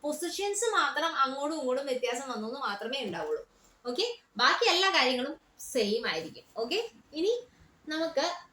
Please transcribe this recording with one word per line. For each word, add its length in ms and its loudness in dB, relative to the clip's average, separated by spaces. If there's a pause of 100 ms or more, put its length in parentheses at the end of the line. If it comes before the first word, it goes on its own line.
പൊസിഷൻസ് 720 -2
മാത്രം 440 2
അങ്ങോട്ടും 420 0
ഇങ്ങോട്ടും 260 0
വ്യത്യാസം 440 -2
വന്നെന്ന് 300 -4
മാത്രമേ 440 -4
ഉണ്ടാവുള്ളൂ. 380 -2 (440)
ഓക്കെ, 200 0 (320)
ബാക്കി 320 4
എല്ലാ 200 4
കാര്യങ്ങളും 440 2 (380)
സെയിം 360 0
ആയിരിക്കും. 380 -6 (120)
ഓക്കെ, 220 0 (340)
ഇനി 200 2 (540)
നമുക്ക് 380 0 (280)